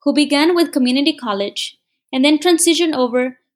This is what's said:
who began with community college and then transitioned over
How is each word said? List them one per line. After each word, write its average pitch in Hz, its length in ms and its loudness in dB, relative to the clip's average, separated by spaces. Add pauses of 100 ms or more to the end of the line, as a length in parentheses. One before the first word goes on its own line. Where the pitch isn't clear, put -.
who 285 100 0
began 294 420 2
with 330 160 0
community 277 420 0
college 208 640 -8 (360)
and 262 100 0
then 302 140 4
transitioned 330 580 0
over 254 440 -2 (160)